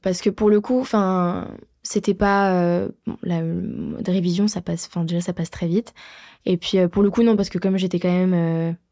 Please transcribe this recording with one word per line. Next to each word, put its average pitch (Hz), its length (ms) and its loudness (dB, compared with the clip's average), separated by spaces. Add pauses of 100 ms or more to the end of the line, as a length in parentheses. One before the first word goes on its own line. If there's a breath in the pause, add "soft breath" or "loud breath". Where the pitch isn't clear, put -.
parce 185 200 -4
que 208 80 0
pour 208 200 2
le 208 100 6
coup, 254 220 0
enfin, 185 680 0 (340)
c'était 202 320 -2
pas, 196 480 2
euh, 175 280 0 (160)
bon, - 180 -6
la, 170 160 -2
le 165 140 -4
mois - 480 -6
de 185 100 -2
révision, 180 380 0
ça 202 100 -6
passe, 170 320 -6
enfin, 170 140 -4
déjà, 170 160 -2
ça 180 100 -4
passe 170 180 -6
très - 180 -6
vite. 185 260 -2 (520 loud breath)
Et 180 120 2
puis, - 200 -2
euh, 180 120 4
pour 202 140 2
le 202 60 4
coup, 233 140 2
non, 226 140 4
parce 196 100 0
que - 100 -4
comme 190 200 0
j'étais 180 220 0
quand 180 120 0
même, 185 220 2
euh, 165 400 0 (180)